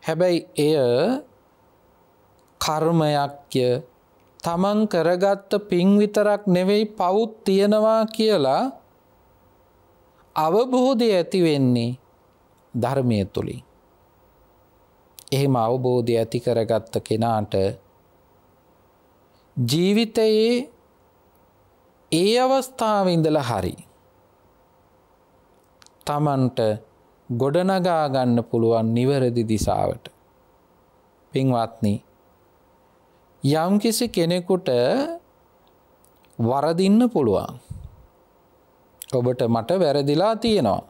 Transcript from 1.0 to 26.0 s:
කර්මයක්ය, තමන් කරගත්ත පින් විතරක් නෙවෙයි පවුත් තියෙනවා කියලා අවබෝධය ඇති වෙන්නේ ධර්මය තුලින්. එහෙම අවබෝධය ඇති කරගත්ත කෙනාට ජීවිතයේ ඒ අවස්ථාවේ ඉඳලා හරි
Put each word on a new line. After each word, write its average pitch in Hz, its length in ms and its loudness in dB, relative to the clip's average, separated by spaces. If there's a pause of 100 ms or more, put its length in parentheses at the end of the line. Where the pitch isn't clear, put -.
කර්මයක්ය, 147 1200 -2 (580)
තමන් 202 480 -2
කරගත්ත 180 640 0 (100)
පින් 190 340 2
විතරක් 208 500 2
නෙවෙයි 190 400 2
පවුත් 214 580 -2
තියෙනවා 214 640 2
කියලා 208 680 0 (1600)
අවබෝධය 247 760 2
ඇති 185 300 0
වෙන්නේ 127 580 2 (760)
ධර්මය 120 520 0
තුලින්. - 380 -8 (1600)
එහෙම 135 280 0
අවබෝධය 123 600 0
ඇති 113 240 -2
කරගත්ත 113 600 -2
කෙනාට 110 560 -2 (2000)
ජීවිතයේ 220 1200 0 (1400)
ඒ 202 280 2
අවස්ථාවේ 240 760 0
ඉඳලා 156 280 2
හරි 107 320 -4 (2250)